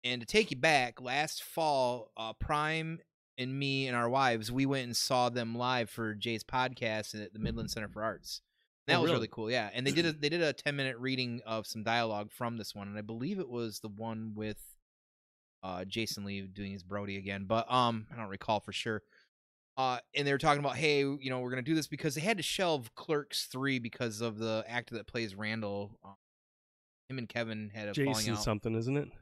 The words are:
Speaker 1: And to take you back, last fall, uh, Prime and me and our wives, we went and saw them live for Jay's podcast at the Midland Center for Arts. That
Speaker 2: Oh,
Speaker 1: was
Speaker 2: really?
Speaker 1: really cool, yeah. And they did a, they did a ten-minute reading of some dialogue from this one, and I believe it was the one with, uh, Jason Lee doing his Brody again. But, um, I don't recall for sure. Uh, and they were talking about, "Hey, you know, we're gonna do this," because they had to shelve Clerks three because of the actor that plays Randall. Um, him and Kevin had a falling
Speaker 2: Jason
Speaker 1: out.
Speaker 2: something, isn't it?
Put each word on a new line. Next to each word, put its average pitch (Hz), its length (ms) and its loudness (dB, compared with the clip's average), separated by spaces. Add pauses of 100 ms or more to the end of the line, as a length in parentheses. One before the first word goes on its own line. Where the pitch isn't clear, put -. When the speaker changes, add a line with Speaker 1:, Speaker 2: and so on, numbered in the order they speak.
Speaker 1:
And 123 180 0
to 113 60 -10
take 214 240 4
you 135 60 -2
back, 127 440 4
last 139 420 0
fall, 131 720 2
uh, 113 160 -4
Prime 160 680 0 (380)
and 131 200 -2
me 135 300 2
and 123 80 0
our 120 140 2
wives, 120 420 4
we 135 140 4
went 135 200 2
and 120 120 -4
saw 123 320 4
them 117 280 0
live 123 320 2
for 110 260 -2
Jay's 113 280 -2
podcast 117 800 -2
at 98 100 -10
the 110 80 -12
Midland 113 320 -2
Center 107 180 -4
for 107 140 -6
Arts. - 380 -6 (460)
That 156 80 6
Speaker 2:
Oh, 175 60 4
Speaker 1:
was 165 80 4
Speaker 2:
really? 160 100 4
Speaker 1:
really 110 120 -2
cool, 110 200 -4
yeah. 113 200 2
And 123 140 -2
they 139 60 4
did 165 160 4
a, 156 60 2
they 147 160 0
did 170 120 0
a 151 100 4
ten-minute 135 460 -2
reading 123 480 -2
of 110 220 -4
some 110 160 -8
dialogue 110 480 2
from 117 260 -4
this 104 160 -8
one, 101 140 -8
and 101 100 -6
I 104 40 -6
believe 117 380 -4
it 147 80 -4
was 117 340 -4
the 110 60 -10
one 110 460 -6
with, 107 240 -4 (1040)
uh, 92 240 -6
Jason 104 400 -4
Lee 98 160 -4
doing 98 300 -8
his 98 100 -8
Brody 98 360 -4
again. 98 280 -4
But, 113 260 2
um, 117 400 4
I - 40 -12
don't 110 140 -8
recall 98 320 0
for 104 100 -12
sure. 107 320 -2 (720)
Uh, 127 220 2 (160)
and 143 100 2
they 143 60 4
were 139 80 4
talking 147 200 6
about, 135 160 0
"Hey, 147 260 4
you 139 280 0
know, 127 100 0
we're 123 120 -2
gonna 127 100 0
do 151 140 2
this," 151 120 0
because 147 280 -2
they 151 60 -4
had 208 160 2
to 160 60 -4
shelve 156 520 0
Clerks - 500 -2
three 131 320 0
because 117 440 -4
of 110 180 -2
the 110 280 0
actor 117 280 -6
that 101 100 -6
plays 113 300 -4
Randall. 104 680 -4
Um, 98 120 -16 (920)
him 131 100 -6
and 117 100 -6
Kevin 110 400 -2
had 104 200 -6
a 101 40 -4
falling 135 220 4
Speaker 2:
Jason 110 180 2
Speaker 1:
out. 107 100 -2
Speaker 2:
something, 113 300 2
isn't 117 240 2
it? 143 120 -2 (120)